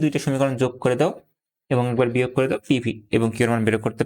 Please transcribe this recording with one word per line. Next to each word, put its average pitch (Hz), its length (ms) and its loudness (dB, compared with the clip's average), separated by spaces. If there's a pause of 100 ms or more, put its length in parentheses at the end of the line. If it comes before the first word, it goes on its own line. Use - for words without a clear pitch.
দুইটা 151 220 0
সমীকরণ 135 340 0
যোগ 127 160 0 (100)
করে 127 120 2
দাও 151 160 2 (580)
এবং 123 220 2
একবার 120 240 2
বিয়োগ 127 220 0
করে 131 100 2
দাও, - 200 -4
পি 143 160 2
ভি 113 80 -2 (200)
এবং 113 240 2
কিউর 117 180 2
মান 113 120 0
বের 110 100 2 (100)
করতে - 200 -2